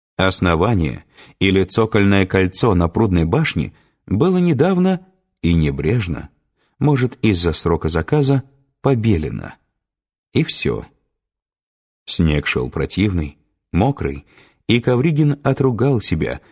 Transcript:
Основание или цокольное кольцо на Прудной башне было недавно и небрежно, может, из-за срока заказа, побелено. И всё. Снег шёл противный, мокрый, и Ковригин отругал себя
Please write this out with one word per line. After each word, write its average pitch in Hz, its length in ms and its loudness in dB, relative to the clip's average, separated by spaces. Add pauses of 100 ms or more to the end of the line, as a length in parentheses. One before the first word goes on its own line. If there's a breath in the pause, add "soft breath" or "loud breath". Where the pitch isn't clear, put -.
(180)
Основание 90 880 0 (340 loud breath)
или 95 240 4
цокольное 101 640 2
кольцо 95 480 0
на 87 140 2
Прудной 90 380 0
башне 95 480 -2 (340 soft breath)
было 170 320 0
недавно 175 680 2 (380)
и 85 100 2
небрежно, 80 760 -2 (500)
может, 135 420 0
из-за 87 320 2
срока 82 340 -2
заказа, 131 560 0 (380)
побелено. 80 760 -2 (760)
И 135 100 0
всё. - 420 -6 (1200)
Снег 76 420 0
шёл 64 240 -4
противный, 85 680 -2 (340)
мокрый, 82 540 -2 (420 soft breath)
и 117 140 4
Ковригин 143 640 0
отругал 131 580 0
себя 78 400 -4 (100)